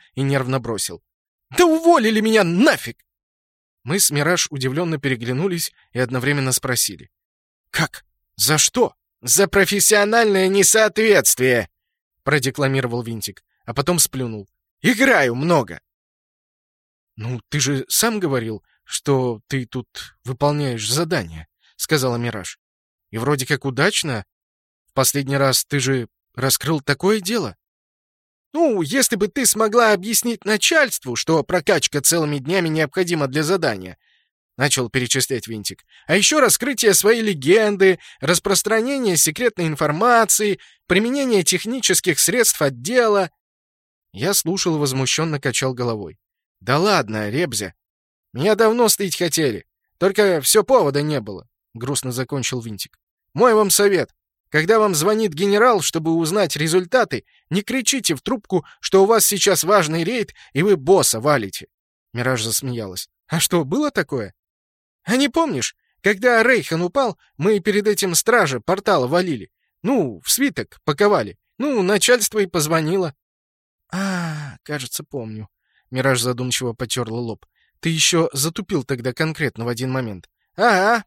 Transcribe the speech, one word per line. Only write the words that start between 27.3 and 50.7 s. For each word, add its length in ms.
«Ну, 280
если 340
бы 120
ты 180
смогла 480
объяснить 520
начальству, 680
что 280
прокачка 580
целыми 360
днями 320
необходима 580
для 160
задания», 540
начал 320
перечислять 580
Винтик. 380
«А 100
еще 240
раскрытие 540
своей 280
легенды, 800
распространение 960
секретной 500
информации, 920
применение 580
технических 760
средств 420
отдела». 720
Я 220
слушал 420
и 40
возмущенно 600
качал 340
головой. 460
«Да 180
ладно, 520
Ребзя, 440
меня 220
давно 340
слить 280
хотели, 480
только 440
все 220
повода 380